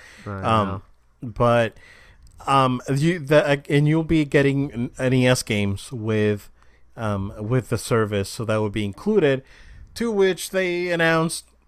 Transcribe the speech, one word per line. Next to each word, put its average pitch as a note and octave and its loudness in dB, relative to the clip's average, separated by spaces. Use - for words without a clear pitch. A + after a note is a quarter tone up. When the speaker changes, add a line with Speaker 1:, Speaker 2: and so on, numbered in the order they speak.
Speaker 1:
I G#2+ -12
Speaker 2:
Um, G#2 0
Speaker 1:
know. G2 -8
Speaker 2:
but, A#2+ 0
um, C3 2
you, D#3+ 0
the, C#3+ 2
and D3 4
you'll D#3+ 2
be D#3 0
getting C#3 0
N C3 0
E B2+ 4
S B2+ 2
games G2+ -2
with, G#2+ -2
um, G#2 -4
with A2 -2
the A2+ -2
service, G#2+ 0
so - -10
that A2 0
would G#2+ -2
be G#2+ -2
included. C#3 0
To A#3 -4
which G3 0
they F3+ -2
announced E3 0